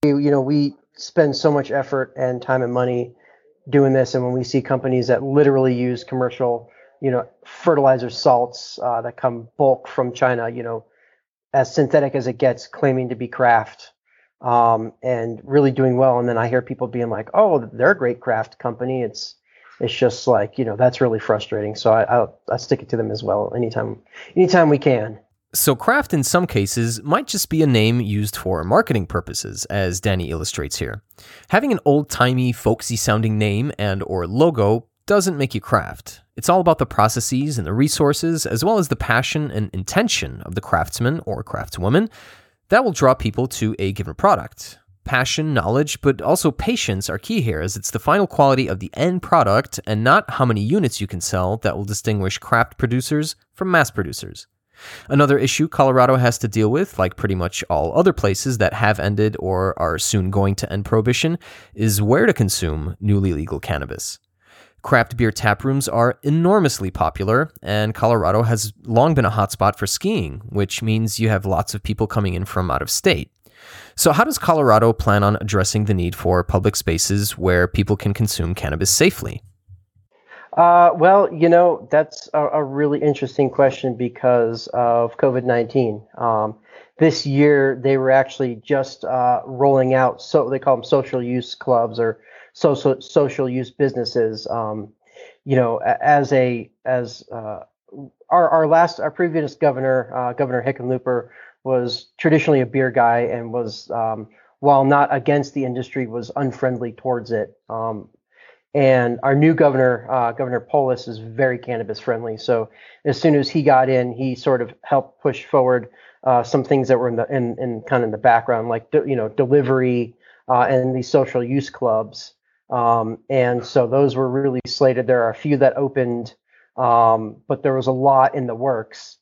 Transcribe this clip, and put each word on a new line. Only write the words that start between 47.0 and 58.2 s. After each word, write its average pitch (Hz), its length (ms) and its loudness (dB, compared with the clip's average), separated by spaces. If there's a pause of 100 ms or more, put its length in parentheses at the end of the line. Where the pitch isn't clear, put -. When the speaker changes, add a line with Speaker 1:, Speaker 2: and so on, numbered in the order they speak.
Speaker 2:
are 90 100 -6
key 117 220 -4
here, 98 180 -2
as 92 160 -4
it's - 160 -10
the 107 80 -6
final 196 260 2
quality 135 420 2
of 95 120 -4
the 95 140 -10
end 175 280 -2
product 113 640 0
and 107 160 -4
not 147 300 2
how 135 140 0
many 110 160 0
units 135 400 -2
you 101 40 -4
can 92 140 -8
sell 92 380 -2
that 95 180 -4
will 101 80 -6
distinguish 98 540 -4
craft - 400 -2
producers 131 580 -2 (180)
from 185 160 -6
mass 165 220 2
producers. - 560 -10 (640)
Another 139 280 4
issue 151 300 0
Colorado 131 480 4
has 120 240 2
to 117 80 -4
deal 107 240 2
with, 165 260 -2
like 92 200 0
pretty 98 180 -2
much 87 340 -4
all 80 280 -2
other - 160 4
places 107 460 -2